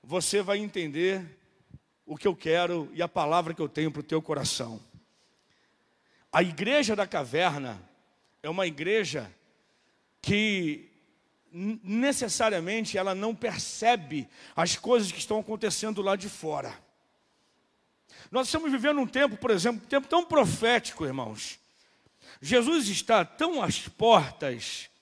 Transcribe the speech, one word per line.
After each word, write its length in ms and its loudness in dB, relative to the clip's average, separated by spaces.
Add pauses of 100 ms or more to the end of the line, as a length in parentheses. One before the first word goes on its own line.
você 400 0
vai 160 0
entender 640 -2 (800)
o 100 -10
que 120 -2
eu 80 2
quero 580 0
e 80 -6
a 60 0
palavra 480 0
que 60 -6
eu 80 -2
tenho 220 -2
pro 120 -10
teu 180 0
coração." 580 -4 (1500)
A 80 6
igreja 540 0
da 100 0
caverna 720 -2 (640)
é 80 -8
uma 160 -2
igreja 640 -4 (920)
que 680 0 (600)
n-, 320 -6
necessariamente 1120 -2
ela 160 -2
não 220 -4
percebe 920 -2 (260)
as 220 0
coisas 340 2
que 80 -12
estão 220 -2
acontecendo 600 -4
lá 140 2
de 140 -10
fora. 440 -8 (1600)
Nós 160 0
estamos 240 -2
vivendo 300 2
um 60 0
tempo, 280 2
por 160 0
exemplo, 320 2
um 60 -20
tempo 180 2
tão 160 4
profético, 800 2
irmãos. 540 -8 (840)
Jesus 460 2
está 380 4
tão 360 -2
às 280 -2
portas 1000 2 (120)